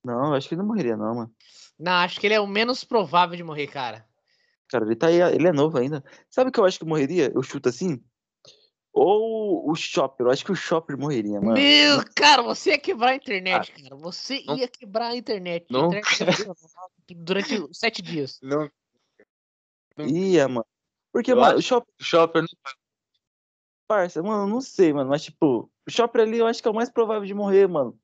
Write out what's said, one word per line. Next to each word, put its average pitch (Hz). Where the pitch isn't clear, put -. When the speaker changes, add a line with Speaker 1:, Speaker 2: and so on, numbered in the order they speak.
Speaker 1:
Não, 123
eu 151
acho 139
que -
ele 170
não 208
morreria, 165
não, 107
mano. 113
Speaker 2:
Não, 175
acho 175
que 202
ele 208
é 214
o 208
menos 226
provável 175
de 175
morrer, 151
cara. 117
Speaker 1:
Cara, 113
ele 113
tá 135
aí, 170
ele 147
é 185
novo 151
ainda. 139
Sabe 262
o 254
que -
eu 208
acho 185
que -
morreria? 156
Eu 131
chuto 135
assim? 143
Ou 214
o 165
Chopper. 135
Eu 123
acho 135
que -
o 185
Chopper 165
morreria, 117
mano. 214
Speaker 2:
Meu, 285
Speaker 1:
Não. -
Speaker 2:
cara, 285
você 233
ia 294
quebrar 254
a 262
internet, 185
Speaker 3:
Ah, 147
Speaker 2:
cara. 135
Você 175
Speaker 3:
não. 262
Speaker 2:
ia 254
quebrar 226
a 240
internet. 180
A -
Speaker 3:
Não. 139
Speaker 2:
internet 202
ia 185
funcionar 180
durante 180
sete 220
dias. 160
Speaker 3:
Não. 143
Não. 151
Speaker 1:
Ia, 165
mano. 123
Porque, 240
Speaker 3:
Eu 240
Speaker 1:
mano, 226
o 131
Speaker 3:
acho -
Speaker 1:
Chopper -
Speaker 3:
que -
o -
Chopper 165
não 160
Speaker 1:
Parça, 180
mano, 208
eu 196
não 226
sei, 175
mano. 139
Mas, 147
tipo, -
o 143
Chopper 240
ali 220
eu 226
acho 233
que -
é 226
o 208
mais 233
provável 220
de 190
morrer, 196
mano. 143